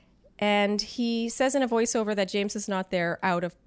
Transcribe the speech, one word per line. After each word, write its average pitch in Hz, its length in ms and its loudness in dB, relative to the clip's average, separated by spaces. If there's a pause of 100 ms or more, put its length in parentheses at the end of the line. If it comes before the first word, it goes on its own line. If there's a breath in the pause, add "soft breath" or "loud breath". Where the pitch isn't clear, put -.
(400 soft breath)
and 208 420 2
he 233 480 -2
says 262 260 2
in 277 80 2
a 254 40 2
voiceover 226 480 0
that 196 140 0
James 202 260 -2
is 208 120 -6
not 190 240 -2
there 170 320 0
out 175 200 0
of 175 120 -6 (120)